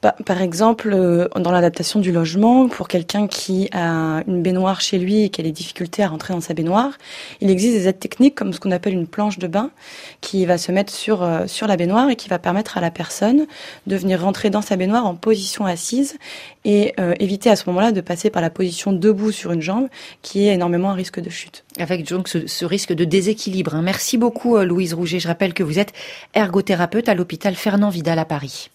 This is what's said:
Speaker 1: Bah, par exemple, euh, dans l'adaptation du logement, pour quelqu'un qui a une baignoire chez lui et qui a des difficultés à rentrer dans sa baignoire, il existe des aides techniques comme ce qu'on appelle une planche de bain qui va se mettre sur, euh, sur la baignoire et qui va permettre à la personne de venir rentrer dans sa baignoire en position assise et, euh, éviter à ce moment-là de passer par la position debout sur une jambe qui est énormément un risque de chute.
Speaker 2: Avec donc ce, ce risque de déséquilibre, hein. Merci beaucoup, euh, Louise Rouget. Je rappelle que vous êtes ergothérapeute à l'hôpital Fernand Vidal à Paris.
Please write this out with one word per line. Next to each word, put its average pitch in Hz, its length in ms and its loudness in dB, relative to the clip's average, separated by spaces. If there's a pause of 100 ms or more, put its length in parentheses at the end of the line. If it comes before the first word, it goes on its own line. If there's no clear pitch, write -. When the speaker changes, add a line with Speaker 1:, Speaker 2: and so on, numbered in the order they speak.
Speaker 1:
Bah, 214 120 4 (120)
par 185 160 0
exemple, 214 500 2
euh, 180 340 4 (100)
dans 175 140 2
l'adaptation 175 500 2
du 185 120 2
logement, 202 560 4
pour - 180 -6
quelqu'un 185 400 0
qui 190 460 -2
a 160 540 0
une 180 160 0
baignoire 185 400 0
chez - 160 0
lui 202 240 2
et 196 80 2
qui - 100 -8
a 160 40 -4
des 160 80 -2
difficultés 170 500 -6
à 196 60 2
rentrer 156 260 -6
dans 170 80 -4
sa 170 100 -6
baignoire, 185 400 0 (480)
il 202 80 2
existe 190 240 4
des 190 160 2
aides 190 100 0
techniques - 360 2
comme 196 180 -4
ce 175 80 -10
qu'on 190 120 -2
appelle 180 200 0
une 175 140 0
planche 202 320 -4
de 185 80 -6
bain 202 240 -2 (500)
qui 190 240 0
va 175 140 2
se 175 120 -6
mettre 196 220 0
sur, 208 300 -2
euh, 175 240 0
sur - 200 -6
la 196 120 2
baignoire 208 320 2
et 247 40 2
qui - 140 -12
va 175 100 -2
permettre 190 380 -2
à 180 60 -2
la 170 80 0
personne 226 560 0 (400)
de 196 100 -2
venir 185 240 0
rentrer 196 300 0
dans 208 100 0
sa 208 160 -2
baignoire 208 300 2
en 180 80 0
position 202 500 -2
assise 233 540 -2 (480)
et, 208 340 4
euh, 175 180 2
éviter 202 300 0
à 208 80 8
ce - 120 -8
moment-là 190 220 2
de 190 120 0
passer 175 260 -2
par 175 140 0
la 165 80 0
position 180 420 -2
debout 208 400 2
sur 185 180 -8
une 170 120 0
jambe 214 260 -2 (320)
qui 202 260 0
est 208 60 6
énormément 175 380 2
un 196 40 0
risque 185 260 -6
de 170 100 -8
chute. - 340 -16 (140)
Speaker 2:
Avec 170 280 -4
donc 180 220 -4
ce, 165 180 -2
ce - 200 -6
risque 190 260 -2
de 170 140 2
déséquilibre, 185 680 0
hein. 160 80 0
Merci 190 360 -2
beaucoup, 233 400 2
euh, 190 60 4
Louise 175 280 0
Rouget. 170 280 -2
Je 165 80 -4
rappelle 170 260 0
que 190 80 -2
vous 156 160 0
êtes 202 160 0 (400)
ergothérapeute 190 720 2
à 208 60 4
l'hôpital 180 400 -2
Fernand 202 340 2
Vidal 165 300 0
à 156 80 0
Paris. 143 480 -6